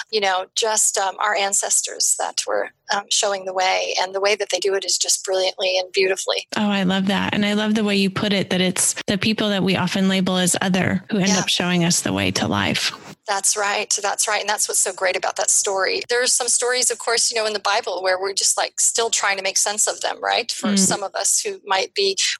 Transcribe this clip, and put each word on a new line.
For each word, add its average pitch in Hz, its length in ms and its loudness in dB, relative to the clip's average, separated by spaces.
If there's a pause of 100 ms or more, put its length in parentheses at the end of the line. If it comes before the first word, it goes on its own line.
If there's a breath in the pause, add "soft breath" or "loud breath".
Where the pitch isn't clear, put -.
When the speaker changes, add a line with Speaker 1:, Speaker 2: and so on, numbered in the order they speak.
(100)
Speaker 1:
you 214 100 -2
know, 190 340 0
just, - 440 0
um, 190 200 -2
our 208 160 0
ancestors - 840 0
that - 280 -4
were, - 240 -2 (220)
um, 202 180 0
showing 202 340 0
the 190 80 -6
way. 185 480 0
And 190 140 -2
the 196 60 -4
way 202 160 2
that 202 140 -6
they 180 100 -2
do 196 140 0
it 190 100 -2
is 175 140 0
just - 260 -2
brilliantly 185 540 0
and 185 140 -4
beautifully. 190 540 0 (100)
Speaker 2:
Oh, 208 140 2
I 196 140 2
love 190 220 2
that. 190 280 0
And 208 100 2
I 208 100 0
love 214 200 2
the 220 100 2
way 202 120 2
you 196 140 4
put 202 220 -2
it, 190 180 0
that 180 100 2
it's 185 340 0 (120)
the 208 120 0
people 214 300 0
that 196 140 0
we 190 140 2
often 190 320 2
label 190 280 2
as 180 240 2
other 185 500 2
who 214 80 0
end 190 100 4
Speaker 1:
Yeah. 190 120 4
Speaker 2:
up 175 80 -2
showing 180 360 2
us 175 160 2
the - 120 -2
way 95 200 0
to - 140 0
life. 87 460 0 (340)
Speaker 1:
That's 196 300 0
right. 202 440 -2
That's 196 280 0
right. 208 120 0
And 202 80 -2
that's 208 200 0
what's 214 120 0
so 196 120 0
great 185 240 0
about - 200 -2
that - 140 0
story. 190 580 0
There 240 140 2
are 247 60 0
some 247 200 0
stories, 247 440 0
of 220 60 -6
course, 226 300 0
you 240 80 -4
know, 220 80 0
in 214 100 -2
the 202 40 -4
Bible 202 440 -2
where 185 180 0
we're 196 140 -4
just, - 220 0
like, - 240 -2
still 233 300 0
trying 196 260 0
to 190 60 -6
make 190 160 -2
sense 214 300 0
of 175 120 -4
them, - 220 -4
right? 98 300 0
For - 160 -4
Speaker 2:
Mm. 202 100 2
Speaker 1:
some 110 240 2
of 190 140 -8
us - 240 2
who 196 240 -6
might 196 280 0
be 196 240 0 (220 loud breath)